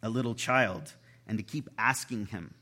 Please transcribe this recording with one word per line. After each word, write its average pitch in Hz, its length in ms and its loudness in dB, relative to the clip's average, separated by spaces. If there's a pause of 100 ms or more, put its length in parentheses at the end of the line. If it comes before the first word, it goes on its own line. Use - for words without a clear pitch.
a 107 80 -2
little 117 260 0
child 117 580 2 (320)
and 110 120 -2
to 104 60 -2
keep 147 240 -6 (100)
asking 117 500 0
him 85 340 -10